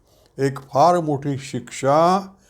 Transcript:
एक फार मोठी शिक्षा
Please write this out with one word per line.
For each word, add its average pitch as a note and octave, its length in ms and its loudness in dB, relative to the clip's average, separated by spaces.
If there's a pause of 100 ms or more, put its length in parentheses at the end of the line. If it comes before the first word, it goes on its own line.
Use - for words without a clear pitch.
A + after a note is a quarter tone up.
(380)
एक C3+ 200 -2
फार E3 420 2
मोठी C#3+ 380 -4
शिक्षा D3+ 840 0 (280)